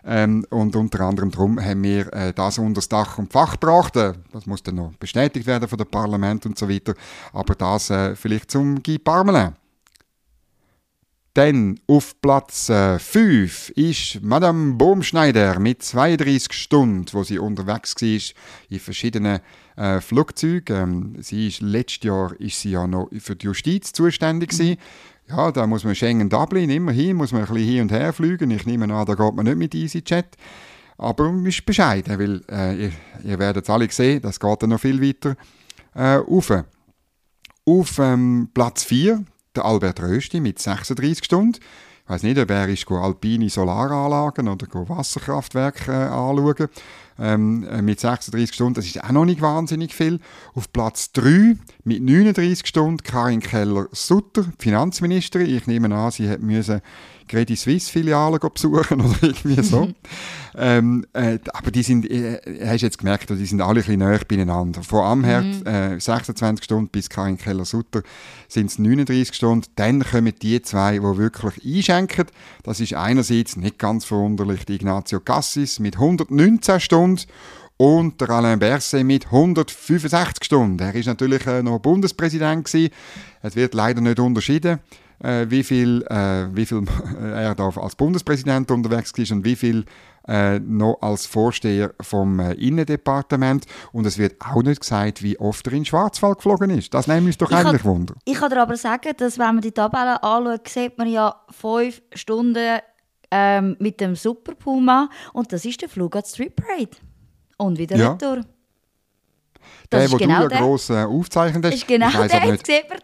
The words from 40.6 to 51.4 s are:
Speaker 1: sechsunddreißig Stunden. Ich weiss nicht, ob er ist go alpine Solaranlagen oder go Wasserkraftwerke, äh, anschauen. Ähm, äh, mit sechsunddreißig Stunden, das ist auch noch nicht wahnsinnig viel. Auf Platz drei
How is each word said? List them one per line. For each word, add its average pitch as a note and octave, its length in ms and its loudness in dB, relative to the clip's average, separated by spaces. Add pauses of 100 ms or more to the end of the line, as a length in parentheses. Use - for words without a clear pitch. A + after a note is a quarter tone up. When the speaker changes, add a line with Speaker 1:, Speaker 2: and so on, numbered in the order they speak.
Speaker 1:
sechsunddreißig B2 640 -4
Stunden. G#3+ 340 2 (460)
Ich - 40 -18
weiss F2+ 140 -4
nicht, B2 160 2
ob A#2 140 0
er G2 160 0
ist G2 180 -4
go F#2 120 -2
alpine G#2 520 -2
Solaranlagen C#3 960 -2
oder G2 220 -4
go F2+ 200 -8
Wasserkraftwerke, C#3 1040 -6
äh, C3 140 0
anschauen. C#3+ 640 0 (500)
Ähm, G#2+ 460 0
äh, A2 180 -4
mit G#2 160 0
sechsunddreißig A#2 560 -2
Stunden, B2 200 0
das A2 120 -4
ist - 160 -12
auch - 80 -8
noch D3 140 4
nicht F3 160 2
wahnsinnig D#3 520 -2
viel. E3 280 -2 (340)
Auf - 180 -8
Platz - 380 -4
drei F#3 460 6 (260)